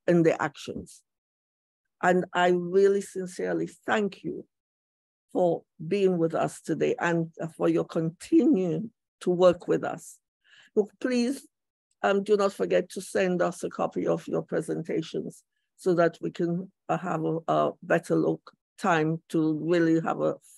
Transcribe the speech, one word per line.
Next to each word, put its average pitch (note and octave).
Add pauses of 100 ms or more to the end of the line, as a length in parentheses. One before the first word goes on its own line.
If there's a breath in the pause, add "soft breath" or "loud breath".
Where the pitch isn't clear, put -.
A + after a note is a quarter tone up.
in F3
the -
actions. - (1000)
And F3+
I F3+
really F#3+
sincerely F3+ (160)
thank G#3+
you - (840)
for F3+ (240)
being F#3+
with E3
us -
today D3+
and E3+ (240)
for E3+
your E3
continuing F#3 (320)
to -
work F3
with D#3+
us. - (580 soft breath)
Look, G#3
please, B3 (540)
um, G3+
do G#3
not G3
forget F#3
to G3
send F3+
us F3
a F3
copy E3+
of E3+
your E3
presentations D#3+ (340)
so F#3
that E3
we E3
can, F3 (180)
uh, E3
have E3
a, D#3+ (100)
a D3+ (100)
better E3+
look, D#3+ (260)
time D#3+
to D#3
really E3
have D#3
a D3+ (220)